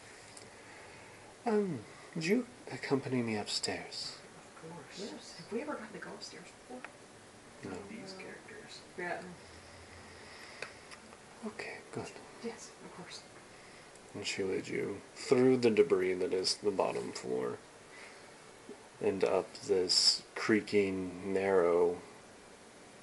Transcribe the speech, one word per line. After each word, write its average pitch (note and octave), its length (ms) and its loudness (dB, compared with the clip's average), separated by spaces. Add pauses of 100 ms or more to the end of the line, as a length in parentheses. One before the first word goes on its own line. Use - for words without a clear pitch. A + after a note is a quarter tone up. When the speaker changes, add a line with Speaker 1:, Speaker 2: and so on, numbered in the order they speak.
(1500)
Speaker 1:
Um, G3+ 320 2 (360)
would D#3+ 100 -4
you A3+ 220 2 (260)
accompany C3 500 0
me A2+ 140 -2
upstairs? - 800 -6 (480)
Speaker 2:
Of D#3+ 80 -14
course. F#3+ 400 -12
Speaker 3:
Yes. - 260 -14
Have - 140 -14
we A#3+ 100 -2
ever D4+ 120 -6
gotten A#3 180 -10
to F3+ 60 -12
go F3+ 120 -12
upstairs - 360 -14 (220)
before? B3+ 140 -12 (840)
Speaker 1:
No. G2 60 -8
Speaker 2:
Not F2+ 180 -10
these - 280 -12
Speaker 4:
No. - 80 -14
Speaker 2:
characters. - 560 -16 (180)
Speaker 3:
Yeah. F3 220 -4 (2250)
Speaker 1:
Okay, - 320 -8 (140)
good. - 180 -6 (320)
Speaker 3:
Yes, - 280 -10 (140)
of F#3 120 -16
course. - 240 -14 (960)
Speaker 1:
And G2+ 120 -8
she - 160 -2
leads F#2+ 280 0
you F#2 300 -2 (160)
through B2+ 420 8
the A#2+ 120 8
debris G2+ 440 6
that F2+ 180 0
is F#2 220 2
the G#2 160 0
bottom B1+ 420 2
floor B1 460 -2 (1400)
and G2 220 2
up - 280 2 (140)
this - 560 4 (120)
creaking, F#2+ 1000 2
narrow F2 640 6 (1040)